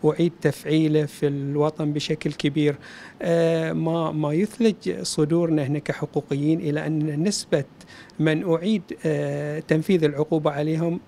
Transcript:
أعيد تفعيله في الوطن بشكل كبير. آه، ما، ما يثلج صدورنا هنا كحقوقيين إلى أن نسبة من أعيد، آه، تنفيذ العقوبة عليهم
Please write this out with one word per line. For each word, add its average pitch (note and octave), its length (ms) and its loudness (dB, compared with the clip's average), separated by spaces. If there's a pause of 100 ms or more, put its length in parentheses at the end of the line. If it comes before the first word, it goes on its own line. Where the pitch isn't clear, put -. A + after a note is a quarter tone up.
أعيد D#3+ 260 2 (100)
تفعيله D3+ 640 2
في - 220 -4
الوطن D3 680 -2
بشكل D3+ 400 -4
كبير. D3 420 0 (460)
آه، E3 520 2
ما، D#3+ 380 -2
ما D3+ 220 -2
يثلج F#3+ 680 0
صدورنا E3 640 2
هنا C#3+ 160 -2
كحقوقيين C#3+ 800 -2
إلى D3+ 280 -2
أن D3+ 360 -2
نسبة F#3 400 0 (560)
من D#3+ 340 2
أعيد، F3+ 280 0 (240)
آه، D3 540 -2
تنفيذ D#3+ 440 2
العقوبة D3+ 480 2
عليهم D#3+ 560 0